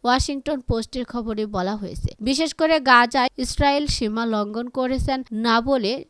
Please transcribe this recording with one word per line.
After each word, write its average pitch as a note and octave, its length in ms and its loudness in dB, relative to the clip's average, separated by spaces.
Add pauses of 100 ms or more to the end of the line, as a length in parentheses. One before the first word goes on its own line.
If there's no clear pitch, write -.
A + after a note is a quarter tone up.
ওয়াশিংটন C4 640 0
পোস্টের A#3 380 -4
খবরে A3 420 -4
বলা G3 280 -4
হয়েছে। - 340 -6 (180)
বিশেষ C#4+ 260 0
করে D#4+ 220 2 (140)
গাজায় B3 480 6
ইসরায়েল C#4+ 500 0
সীমা A3+ 380 -2
লঙ্ঘন G#3+ 440 -2
করেছেন C4 500 -2 (260)
না A3+ 160 4
বলে B3 320 0 (160)